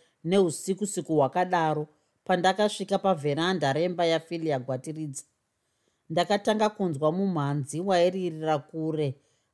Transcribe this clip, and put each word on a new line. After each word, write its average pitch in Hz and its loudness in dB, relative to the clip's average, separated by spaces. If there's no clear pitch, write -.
neusiku-siku 185 0
hwakadaro 156 2
pandakasvika 190 0
pavheranda 156 0
remba 175 0
yaFilia 160 -2
Gwatiridza. 135 -8
Ndakatanga 202 2
kunzwa 156 0
mumhanzi 147 -2
wairirira 175 2
kure, 156 -4